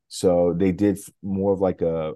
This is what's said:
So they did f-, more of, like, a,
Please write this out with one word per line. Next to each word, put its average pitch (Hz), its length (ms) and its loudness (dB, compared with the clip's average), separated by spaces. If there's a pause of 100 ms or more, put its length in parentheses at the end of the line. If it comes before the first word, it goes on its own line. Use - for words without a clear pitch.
(140)
So 87 420 2
they 95 140 2
did 95 280 0
f-, - 120 -18 (140)
more 98 280 -2
of, 95 80 -2
like, 92 220 -2
a, 80 340 -2